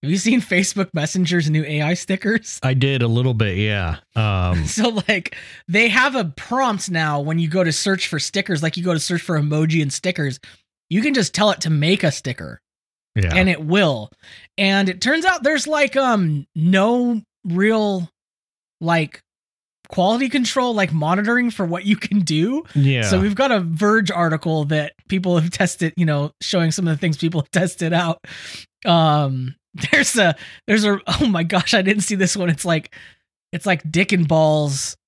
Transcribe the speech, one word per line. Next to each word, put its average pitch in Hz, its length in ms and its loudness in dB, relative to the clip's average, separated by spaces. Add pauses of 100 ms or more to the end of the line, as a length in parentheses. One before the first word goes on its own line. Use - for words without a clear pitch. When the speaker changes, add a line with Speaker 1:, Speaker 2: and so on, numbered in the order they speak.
Speaker 1:
have 139 80 -2
you 190 80 2
seen 226 220 2
Facebook 185 540 -2
Messenger's 165 540 0
new 156 160 2
A 151 160 -4
I 151 140 0
stickers? 196 680 -4
Speaker 2:
I 131 120 2
did 135 280 2
a 117 60 0
little 123 260 2
bit, 104 220 0
yeah. 101 420 0 (160)
Um, 92 500 2
Speaker 1:
<laughs> - 20 -4
So, 214 220 0 (200)
like, - 280 -2 (320)
they 214 200 2
have 254 260 2
a 240 100 0
prompt 214 680 -4
now 156 300 -2
when 156 180 -2
you 165 100 0
go 180 160 2
to 165 80 2
search 190 360 -2
for 160 100 -4
stickers, 180 440 -2
like, 160 140 -2
you 175 80 -4
go 180 80 0
to 160 80 0
search 175 220 -2
for 160 180 -2
emoji 156 400 2
and 139 120 -2
stickers, 147 460 -4 (520)
you 180 120 2
can 285 120 0
just 226 200 0
tell 208 160 2
it 180 120 -4
to 165 80 -2
make 160 340 2
a 151 80 2
sticker. 82 480 -10 (540)
Speaker 2:
Yeah. 92 200 0
Speaker 1:
And 185 140 4
it 156 160 -2
will. 151 460 2 (480)
And 196 300 2
it 180 120 -6
turns 311 240 0
out 359 180 0
there's, 285 240 0
like, 294 300 0
um, 196 500 2 (100)
no 214 680 2 (220)
real, 196 640 0 (720)
like, 165 400 -2 (680)
quality 226 420 0
control, 247 440 0
like, 190 180 0
monitoring 202 580 0
for 202 160 -4
what 175 180 -4
you 208 100 2
can - 260 -2
do. 190 440 0 (100)
Speaker 2:
Yeah. 135 280 2
Speaker 1:
So 143 180 2
we've 202 140 0
got 262 180 2
a 214 80 2
Verge 185 500 0
article 160 560 0
that 151 280 -2 (140)
people 185 300 0
have 165 120 0
tested, 175 460 -4
you 175 100 2
know, 147 340 0
showing 170 320 0
some 180 160 -2
of 156 80 0
the - 40 -4
things 160 180 -2
people 165 240 -2
have - 80 -8
tested 175 420 -2
out. 170 260 0 (680)
Um, 147 680 2 (200)
<laughs> - 160 -6
there's - 260 2
a, 180 180 4 (320)
there's 214 200 2
a, 202 200 2
oh 277 200 0
my 180 160 2
gosh, 175 320 0
I 196 80 4
didn't 196 220 0
see 214 100 -2
this 190 220 0
one. 180 120 -2
It's 160 160 -2
like, 165 300 -2 (580)
it's 175 140 -6
like 175 240 -2
dick 185 220 0
and 180 140 2
balls 151 720 0 (120)